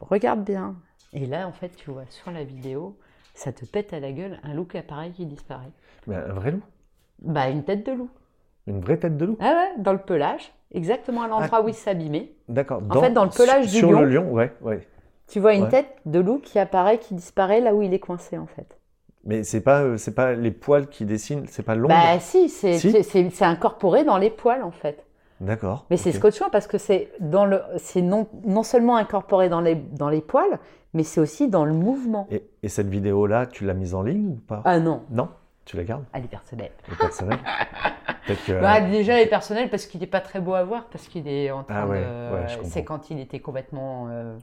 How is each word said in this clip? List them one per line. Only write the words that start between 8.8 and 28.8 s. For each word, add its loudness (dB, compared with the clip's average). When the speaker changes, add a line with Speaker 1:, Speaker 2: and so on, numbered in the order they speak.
Speaker 2:
tête -2
de -2
loup ? -2
Speaker 1:
Ah 2
ouais, -8
dans 2
le 0
pelage, -2
exactement -4
à -4
l'endroit 0
Speaker 2:
Ah. 6
Speaker 1:
où -2
il -2
s'abîmait. -4
Speaker 2:
D'accord. -2
Speaker 1:
En -8
Speaker 2:
Dans, 6
Speaker 1:
fait, 6
dans 4
le 0
pelage 6
Speaker 2:
sur, -2
Speaker 1:
du 2
Speaker 2:
sur 8
Speaker 1:
lion, 10
Speaker 2:
le 6
lion, 2
ouais, 2
ouais. -4
Speaker 1:
tu -4
vois 8
une 4
Speaker 2:
Ouais. 0
Speaker 1:
tête 2
de 2
loup 2
qui -6
apparaît, 4
qui -12
disparaît 2
là 4
où 2
il 0
est 0
coincé, -10
en -10
fait. -20
Speaker 2:
Mais -2
c'est -2
pas, 6
euh, 2
c'est -8
pas 2
les 0
poils 2
qui -10
dessinent, -4
c'est -10
pas -2
l'ombre ? 2
Speaker 1:
Bah 6
si, 2
c'est, 0
Speaker 2:
Si ? 4
Speaker 1:
c'est, 6
c'est, 2
c'est 0
incorporé 2
dans 2
les 2
poils, 0
en -8
fait. -8
Speaker 2:
D'accord, -4
Speaker 1:
Mais 2
c'est -2
Speaker 2:
ok. -4
Speaker 1:
scotchant 2
parce 0
que -4
c'est 0
dans 2
le, 2
c'est -2
non, 0
non 0
seulement 4